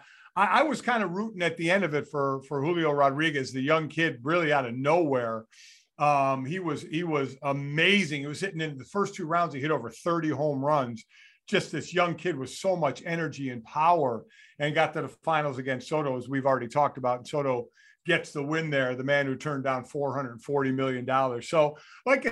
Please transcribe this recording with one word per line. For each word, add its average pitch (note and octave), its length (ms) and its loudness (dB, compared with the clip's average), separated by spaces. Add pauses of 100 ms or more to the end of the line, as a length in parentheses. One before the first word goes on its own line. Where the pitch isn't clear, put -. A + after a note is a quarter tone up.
(340)
I, G3 260 4
I - 20 8
was C#4+ 180 0
kind A3+ 220 0
of F3+ 80 -2
rooting G3+ 320 -6
at E3 160 0
the E3+ 120 2
end G3 140 4
of D3+ 80 -2
it C#3+ 160 -2
for, C#3 400 -2
for C#3+ 160 -2
Julio E3 280 2
Rodriguez, C#3 600 2
the C3 80 -4
young D#3 280 2
kid, D#3 340 -2
really D3+ 320 2
out C3+ 100 2
of A#2 100 -6
nowhere. C3 720 2 (540)
Um, C3+ 480 2
he E3+ 120 -4
was, D3+ 240 -4
he E3 220 -4
was C#3 380 -2
amazing. D3 800 2
He C#3 40 -6
was D3 140 -8
hitting D#3+ 220 -4
in D3 160 -6
the B2 80 -14
first G3 280 -2
two F3 120 -8
rounds. E3 280 0
He C3+ 60 -6
hit D#3 100 0
over A#2 200 -2
thirty E3+ 400 -2
home C#3 340 0
runs. C3 400 0 (420)
Just F3+ 240 0
this D3+ 220 -6
young E3+ 220 2
kid E3 220 -4
with C3 140 -8
so F#3+ 240 -2
much D3+ 300 -2
energy D#3 460 -4
and A#2 120 -8
power, D3 600 2 (340)
and D3+ 160 -2
got D#3 200 2
to D#3 80 -4
the C3+ 60 -6 (140)
finals D3+ 360 0
against C3 300 -4
Soto, D3 280 0
as A#2+ 140 -8
we've C3+ 160 -2
already B2+ 200 2
talked C#3+ 300 0
about. B2+ 220 -2
And B2 100 -18
Soto C3+ 380 -2 (400)
gets E3 260 0
the D3 100 -4
win D#3+ 280 -2
there, C3 260 2
the B2+ 80 -6
man C#3+ 220 2
who C3 100 -2
turned C#3 280 -4
down C3 200 -2
four C#3 320 -4
hundred A#2+ 240 -8
forty C#3 320 0
million C3 320 -2
dollars. C3 460 0
So, D3+ 260 4 (300)
like C4 260 2